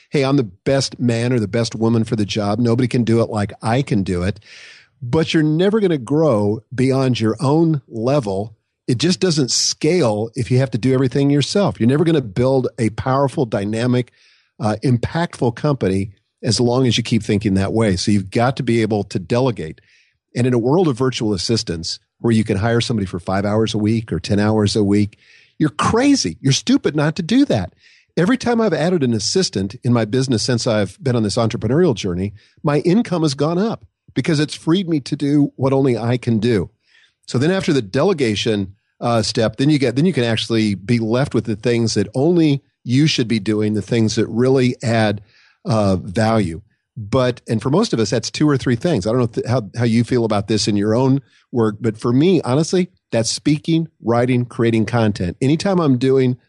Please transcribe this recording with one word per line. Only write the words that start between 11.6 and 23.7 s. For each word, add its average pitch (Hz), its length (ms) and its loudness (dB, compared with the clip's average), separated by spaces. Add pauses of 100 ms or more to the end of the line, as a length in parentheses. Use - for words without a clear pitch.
You're 113 80 2
never 147 160 2
gonna 160 160 2
build 123 480 0 (100)
a 110 120 0
powerful, 131 560 -2
dynamic, 117 640 -2 (480)
uh, 110 240 -2
impactful 135 720 -2
company 98 560 -2 (280)
as 110 200 -2
long 123 260 2
as 113 100 2
you 120 60 0
keep 113 220 0
thinking 104 300 0
that 95 180 0
way. 107 240 0
So 104 160 -2
you've 98 180 0
got 120 280 0
to - 40 -2
be 117 180 0
able 107 220 0
to 98 160 -6
delegate. 95 640 -4 (560)
And 123 100 0
in 127 80 2
a 120 40 4
world 143 280 2
of 135 100 0
virtual 120 380 -2
assistants, 87 640 -4 (220)
where 117 120 2
you 110 120 2
can 107 140 -2
hire 117 220 0
somebody 110 240 -2
for 92 140 -8
five 92 260 -4
hours 107 300 -2